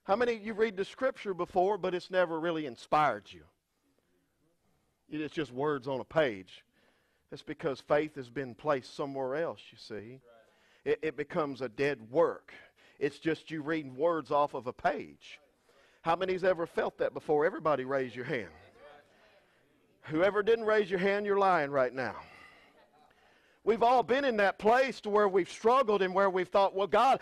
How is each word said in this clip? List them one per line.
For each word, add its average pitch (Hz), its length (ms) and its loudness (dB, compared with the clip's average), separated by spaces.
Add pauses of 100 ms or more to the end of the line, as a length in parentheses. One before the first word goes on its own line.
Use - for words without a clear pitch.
How 196 140 0
many 240 180 0
of 202 100 -12
you 220 80 -8
read 214 220 -2
the 190 80 -4
scripture 254 500 -6
before, 180 440 0
but 180 180 -2
it's 175 160 -8
never 170 300 0
really 160 240 -2
inspired 127 640 0
you? 85 120 -20 (1700)
It's 147 240 -8
just 131 200 -6
words 135 340 -4
on 131 140 -4
a - 20 -6
page. 113 640 -4 (680)
It's 147 80 -14
because 147 400 -8
faith 151 320 0
has 127 160 -14
been 123 240 -8
placed 139 420 -4
somewhere 135 420 -6
else, 147 220 -6 (120)
you 113 80 -20
see. 113 400 -14 (680)
It, 143 160 0
it 151 160 -6
becomes 143 440 -4
a 131 60 -4
dead 139 320 -4 (120)
work. 139 420 0 (460)
It's 143 180 -4
just 160 320 -6
you 156 140 -8
reading 147 320 -6
words 156 340 0
off 147 240 2
of 123 140 -10
a 123 60 -6
page. 113 640 -6 (640)
How 170 120 2
many's 185 280 -2
ever 170 240 2
felt - 320 -4
that 139 120 0
before? 147 320 0
Everybody 151 420 0
raise 131 300 -4
your 120 100 -10
hand. 117 260 -6 (1500)
Whoever 190 400 0
didn't 226 220 2
raise 208 260 2
your 190 80 -2
hand, 202 260 0
you're 202 140 0
lying 175 320 2
right 131 200 2
now. 120 260 -6 (1500)
We've 208 180 2
all 240 220 6
been 262 220 2
in 240 120 0
that 196 220 2
place 247 420 4
to 214 80 -8
where 208 180 4
we've 185 220 2
struggled 220 540 2
and 185 100 -2
where 196 160 4
we've 180 200 -2
thought, 196 260 4
"Well, 196 100 0
God, 220 360 4